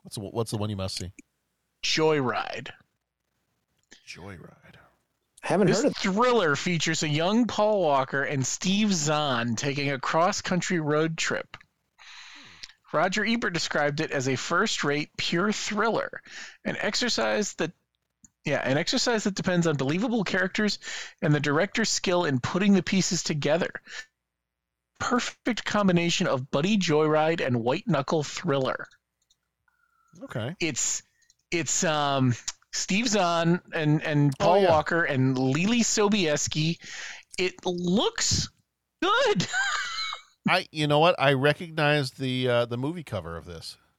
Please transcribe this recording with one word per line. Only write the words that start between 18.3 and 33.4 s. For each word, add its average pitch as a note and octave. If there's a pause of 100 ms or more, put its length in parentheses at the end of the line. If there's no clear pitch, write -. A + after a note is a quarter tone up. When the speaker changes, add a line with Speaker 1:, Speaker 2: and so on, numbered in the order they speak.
Speaker 2:
yeah, C#3
an C3+
exercise A#3
that G3
depends F3
on D#3
believable F#3
characters F#3+ (420)
and D3+
the D3
director's D#3+
skill F3
in C3+
putting G3+
the F#3
pieces F#3
together. D3+ (1300)
Perfect -
combination F3
of B2+
buddy F#3
joyride D#3
and B2
white-knuckle C#3+
thriller. C#3 (1400)
Speaker 1:
Okay. C#3
Speaker 2:
It's, - (480)
it's, E3
um, C#3 (400)
Steve G#3+
Zahn E3+ (140)